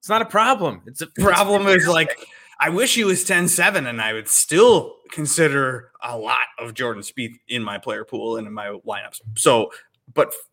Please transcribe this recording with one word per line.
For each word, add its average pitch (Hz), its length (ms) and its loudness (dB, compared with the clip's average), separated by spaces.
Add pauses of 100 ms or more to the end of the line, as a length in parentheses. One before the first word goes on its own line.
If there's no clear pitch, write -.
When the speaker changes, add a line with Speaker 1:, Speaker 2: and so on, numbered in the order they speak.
Speaker 1:
It's - 100 -14
not 220 120 2
a 220 40 -6
problem. 202 600 0
It's 135 140 -16
a 165 60 -10
Speaker 2:
Problem 196 600 2
Speaker 1:
it's 185 180 4
Speaker 2:
is, 160 40 2
like, 160 280 2 (440)
I 147 80 2
wish 202 260 0
he 233 80 2
was 185 220 0
ten 180 240 2
seven, 175 380 0
and 117 140 -6
I 110 120 -2
would 110 160 -8
still 190 680 4 (140)
consider 139 800 -2 (100)
a 120 160 -8
lot 123 280 -2 (120)
of 117 160 -12
Jordan 113 280 -6
Spieth 117 340 -10 (120)
in 120 140 -6
my 101 160 -8
player 107 260 -8
pool 113 320 -8
and 110 100 -10
in 104 60 -16
my 104 160 -10 (180)
lineups. 104 340 -12 (160)
So, 120 340 2 (420)
but - 220 0 (180)